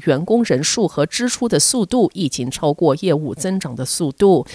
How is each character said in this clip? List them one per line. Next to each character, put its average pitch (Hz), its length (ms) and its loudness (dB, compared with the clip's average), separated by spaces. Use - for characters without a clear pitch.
员 147 180 2
工 233 200 2
人 151 200 0
数 208 240 0
和 - 160 -2
支 240 240 -4
出 240 180 -4
的 226 140 2
速 226 240 0
度 247 300 2
已 170 160 -4
经 127 200 -6
超 147 220 -2
过 151 240 2
业 180 160 0
务 147 220 -2
增 190 260 -4
长 127 160 -10
的 131 80 -6
速 143 260 -4
度。 180 440 4